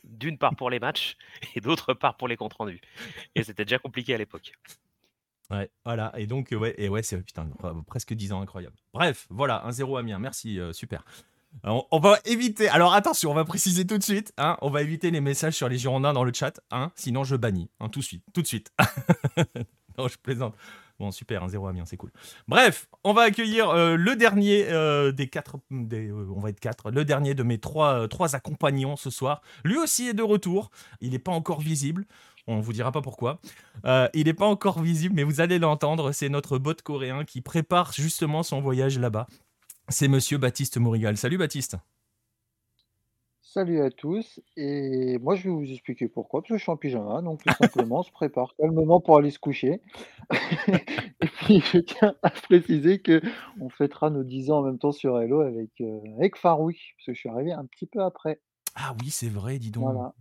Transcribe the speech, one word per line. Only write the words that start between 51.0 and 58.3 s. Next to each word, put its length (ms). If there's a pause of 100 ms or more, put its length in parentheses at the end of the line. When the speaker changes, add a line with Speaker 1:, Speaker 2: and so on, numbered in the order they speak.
Speaker 3:
puis, 220
je 180
tiens 440
à 80
préciser 720
que 220 (380)
on 100
fêtera 400
nos 120
dix 280
ans 80
en 40
même 160
temps 140
sur 260
Hello 220
avec, 300 (100)
euh, 180 (200)
avec 180
Farouk, 400 (220)
parce 80
que 80
je 40
suis 120
arrivé 220
un 120
petit 220
peu 160
après. 380 (360)